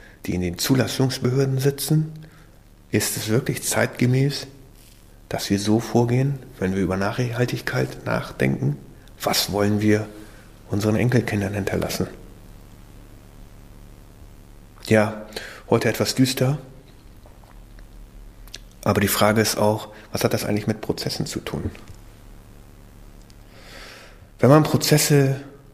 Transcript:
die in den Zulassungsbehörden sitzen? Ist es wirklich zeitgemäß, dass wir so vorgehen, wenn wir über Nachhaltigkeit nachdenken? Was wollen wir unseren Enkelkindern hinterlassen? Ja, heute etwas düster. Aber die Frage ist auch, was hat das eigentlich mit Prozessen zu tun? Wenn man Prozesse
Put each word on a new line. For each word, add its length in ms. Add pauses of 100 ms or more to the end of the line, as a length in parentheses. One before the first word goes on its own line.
(240)
die 100
in 60
den 160
Zulassungsbehörden 1040
sitzen? 540 (800)
Ist 260
es 100
wirklich 360
zeitgemäß, 840 (800)
dass 220
wir 100
so 200
vorgehen, 600 (180)
wenn 160
wir 80
über 140
Nachhaltigkeit 1080
nachdenken? 720 (440)
Was 300
wollen 300
wir 260 (640)
unseren 260
Enkelkindern 580
hinterlassen? 540 (2750)
Ja, 400 (440)
heute 200
etwas 260
düster. 420 (2250)
Aber 160
die 80
Frage 320
ist 160
auch, 320 (240)
was 100
hat 100
das 120
eigentlich 200
mit 160
Prozessen 460
zu 140
tun? 280 (2750)
Wenn 100
man 140
Prozesse 800 (320)